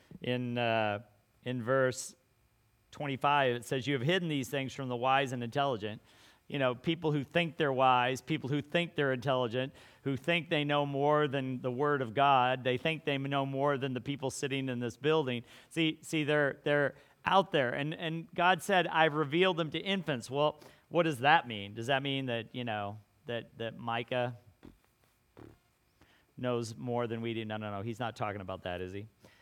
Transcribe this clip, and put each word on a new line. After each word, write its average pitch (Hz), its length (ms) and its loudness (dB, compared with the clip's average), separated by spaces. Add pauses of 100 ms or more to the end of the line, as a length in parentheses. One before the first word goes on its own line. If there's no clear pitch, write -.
(220)
in, 123 340 -2
uh, 113 440 2 (440)
in 127 180 -6
verse 127 520 0 (760)
twenty-five, 139 640 2
it 117 100 -8
says, 131 200 -2
"You 143 60 0
have 131 100 0
hidden 175 260 0
these 139 200 -2
things 135 240 -6
from 135 160 -8
the 123 80 -4
wise 131 360 2
and 123 120 -4
intelligent." 117 560 -2 (480)
You 147 100 -6
know, 131 160 2
people 160 380 -2
who 143 120 0
think 170 320 -2
they're 147 160 2
wise, 127 480 4
people 151 300 -4
who 143 100 0
think 170 340 -2
they're 143 180 0
intelligent, 127 600 0 (300)
who 139 140 -2
think 170 340 -2
they 151 140 2
know 147 200 2
more 143 420 2
than 131 360 -4
the 131 80 -2
Word 143 320 0
of 110 100 -6
God, 131 500 4
they 127 140 2
think 160 300 -2
they 143 100 0
know 139 300 -2
more 135 320 0
than 131 160 -4
the 123 60 -4
people 135 300 -4
sitting 135 380 -4
in 123 100 -2
this 120 180 -4
building. 139 480 0 (260)
See, 160 320 0
see, 156 220 -2
they're, 147 400 2
they're 147 300 2 (300)
out 190 280 4
there, 131 180 4
and, 143 240 -2
and 165 400 -6
God 175 280 4
said, 180 240 2
"I've 160 280 4
revealed 160 420 4
them 160 140 -2
to - 80 -4
infants." 160 520 -4
Well, 147 300 0 (280)
what 170 160 2
does 156 160 0
that 143 280 6
mean? 101 260 -8
Does 113 120 -6
that 135 160 2
mean 135 240 -2
that, 117 260 -2
you 123 120 -6
know, 107 340 -4 (280)
that, 117 300 -6
that 113 220 -8
Micah 120 580 -2 (2000)
knows 120 400 -2
more 120 300 -2
than 113 160 -4
we 117 100 -4
do? 113 140 -6
No, 107 100 -6
no, 107 140 -6
no, 101 100 -6
he's 113 200 -8
not 113 140 -6
talking 104 280 -6
about 92 220 -10
that, 90 180 -4
is 92 100 -8
he? 101 140 -10 (360)